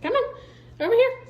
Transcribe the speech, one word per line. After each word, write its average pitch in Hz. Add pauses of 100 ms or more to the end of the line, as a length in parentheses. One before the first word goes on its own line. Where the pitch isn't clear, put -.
Come 311
on. 539 (440)
Over 330
here. 508